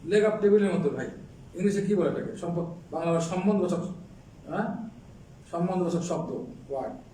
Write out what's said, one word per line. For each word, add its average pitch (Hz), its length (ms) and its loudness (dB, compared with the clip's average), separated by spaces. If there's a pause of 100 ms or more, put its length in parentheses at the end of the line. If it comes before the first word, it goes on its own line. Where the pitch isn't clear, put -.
লেগ 202 200 4
আপ 202 160 2
টেবিলের 202 400 6
মতো 139 100 2
ভাই, 127 200 -6 (440)
ইংলিশে 202 280 2
কি 208 120 2
বলে 165 160 4
এটাকে? - 260 -4
সম্প-, 170 280 -2 (260)
বাংলা 170 200 -2
বলে 165 100 4
সম্বন্ধবোচক, 185 600 2 (680)
হ্যাঁ? 214 420 -4 (600)
সম্বন্ধবোচক 175 520 0
শব্দ, - 280 -4 (420)
ওয়ার্ড। 131 220 -6 (200)